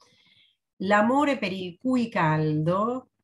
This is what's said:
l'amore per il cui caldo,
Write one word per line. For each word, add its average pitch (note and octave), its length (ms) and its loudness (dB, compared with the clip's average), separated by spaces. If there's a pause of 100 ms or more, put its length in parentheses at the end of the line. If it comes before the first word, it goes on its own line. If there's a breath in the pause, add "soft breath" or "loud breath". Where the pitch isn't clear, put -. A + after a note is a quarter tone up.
(840 soft breath)
l'amore A#3+ 560 2
per G#3 120 -6
il F3+ 260 -10
cui B3 320 0
caldo, E3 1000 0 (160)